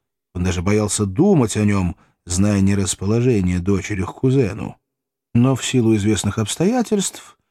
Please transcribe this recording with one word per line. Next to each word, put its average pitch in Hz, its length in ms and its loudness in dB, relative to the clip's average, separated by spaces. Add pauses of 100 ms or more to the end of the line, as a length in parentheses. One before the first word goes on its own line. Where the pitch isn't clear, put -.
(340)
Он 87 120 -4
даже 90 160 -2
боялся 104 440 0
думать 127 520 2
о 107 80 2
нем, 98 320 0 (280)
зная 98 360 0
нерасположение 98 1000 0
дочери 95 440 -2
к - 100 -8
кузену. 110 640 -2 (560)
Но 131 220 4
в - 100 -6
силу 113 320 2
известных 104 400 -2
обстоятельств 202 1000 -2 (140)